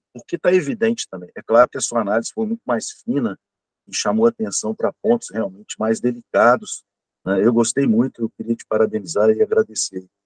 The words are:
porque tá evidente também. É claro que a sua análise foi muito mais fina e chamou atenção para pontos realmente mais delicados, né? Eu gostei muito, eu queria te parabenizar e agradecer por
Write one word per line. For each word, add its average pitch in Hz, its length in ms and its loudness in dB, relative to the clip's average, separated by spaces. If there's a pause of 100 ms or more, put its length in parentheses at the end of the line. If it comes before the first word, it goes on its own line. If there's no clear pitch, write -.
(140)
porque 143 240 -10
tá 180 160 2
evidente 120 560 0
também. 90 260 -14
É 101 60 -14
claro 120 280 4
que - 80 -12
a 127 40 -8
sua 117 200 -4
análise 107 320 -2
foi 113 120 -2
muito 113 200 -4
mais 120 260 -4 (120)
fina 117 360 -4 (480)
e 95 80 -12
chamou 110 320 2
atenção - 480 -4
para - 260 -2
pontos 233 300 0
realmente 202 480 -8
mais 214 220 0
delicados, 120 840 0 (420)
né? 98 200 0
Eu 120 80 4
gostei 117 340 0
muito, 120 360 0
eu 110 80 -2
queria 117 240 -4
te - 120 -16
parabenizar 107 640 0
e 110 120 2
agradecer 107 600 -2
por 92 80 -20 (160)